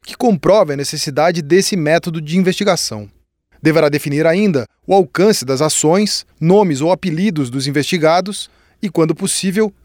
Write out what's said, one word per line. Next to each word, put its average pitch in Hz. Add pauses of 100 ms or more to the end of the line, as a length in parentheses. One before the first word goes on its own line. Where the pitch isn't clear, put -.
que -
comprove 185
a -
necessidade 151
desse 175
método 165
de 156
investigação. 180 (540)
Deverá 156
definir 147
ainda 165 (200)
o 185
alcance 190
das 135
ações, 165 (120)
nomes 165
ou 170
apelidos 165
dos 131
investigados 160 (320)
e, 202
quando 160
possível, 196 (120)